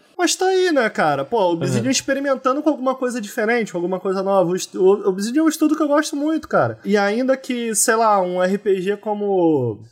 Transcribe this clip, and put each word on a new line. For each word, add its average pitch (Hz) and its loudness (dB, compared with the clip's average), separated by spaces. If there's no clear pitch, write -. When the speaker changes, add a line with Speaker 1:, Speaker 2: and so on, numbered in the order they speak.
Speaker 1:
Mas 349 0
tá 370 0
aí, 370 2
né, 233 2
cara? 151 0
Pô, 233 -2
o 180 2
Obsidian 170 0
Speaker 2:
Uhum. 262 0
Speaker 1:
experimentando 269 -2
com 302 0
alguma 262 0
coisa 247 -4
diferente, 214 -2
com 180 -6
alguma 180 -4
coisa 190 -2
nova. 190 2
O 185 0
estu-, - -4
o 196 4
Obsidian 226 -2
é - 2
um 320 4
estudo 302 2
que 320 -2
eu - 2
gosto 302 0
muito, 311 -4
cara. 123 0
E 202 2
ainda 233 0
que, 240 -6
sei 226 2
lá, 220 4
um 180 -2
R 190 0
P 196 0
G 196 -4
como 175 0